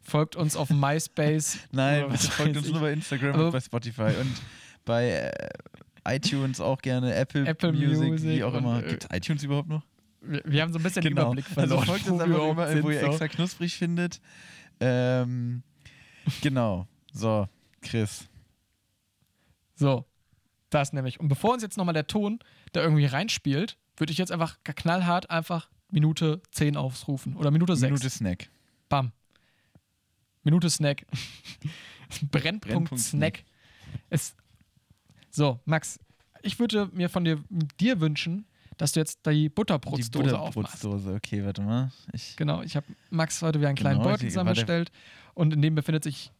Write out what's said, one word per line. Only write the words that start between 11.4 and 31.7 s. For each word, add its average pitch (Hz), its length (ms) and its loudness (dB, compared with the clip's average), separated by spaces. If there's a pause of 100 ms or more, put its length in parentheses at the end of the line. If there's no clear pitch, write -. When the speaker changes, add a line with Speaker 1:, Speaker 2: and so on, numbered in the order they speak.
Speaker 2:
Also 131 220 2
Speaker 1:
verloren, 131 60 2
Speaker 2:
folgt 185 220 0
Speaker 1:
wo - 40 0
Speaker 2:
uns 175 80 2
Speaker 1:
wir 165 60 2
Speaker 2:
einfach 165 100 4
Speaker 1:
überhaupt 156 180 2
Speaker 2:
überall, 156 300 2
wo 147 60 2
Speaker 1:
sind, 151 60 2
Speaker 2:
ihr 139 60 0
Speaker 1:
so. 143 60 2
Speaker 2:
extra 156 220 0
knusprig 175 480 -4
findet. 175 440 -2 (580)
Ähm, 123 840 0 (760)
genau. 117 460 0 (240)
So, 107 360 0 (340)
Chris. - 460 -4 (1500)
Speaker 1:
So, 135 320 2 (640)
das 143 240 0
nämlich. 131 260 -4
Und 165 80 -2
bevor 202 260 2
uns 233 100 -2
jetzt 202 140 -8
nochmal 175 160 0
der 151 140 0
Ton 214 320 -2 (340)
da 165 100 0
irgendwie 151 220 6
reinspielt, 147 720 -2 (200)
würde 160 140 0
ich 151 80 -2
jetzt 180 120 -2
einfach 160 320 -2
knallhart 175 680 0
einfach 165 380 -2 (220)
Minute 156 500 2 (100)
zehn 147 260 0
aufrufen. 135 580 -4
Oder 147 140 0
Minute 170 260 4
sechs. 131 160 4
Speaker 2:
Minute 131 200 0
Snack. - 380 -4 (400)
Speaker 1:
Bam. 131 220 0 (1300)
Minute 165 260 4
Snack. 143 360 0 (640)
<laughs> - 640 -10